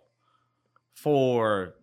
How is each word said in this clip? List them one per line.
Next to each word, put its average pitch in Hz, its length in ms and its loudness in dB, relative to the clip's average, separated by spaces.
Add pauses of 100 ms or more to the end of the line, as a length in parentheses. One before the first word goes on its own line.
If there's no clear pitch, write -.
(920)
for 117 880 0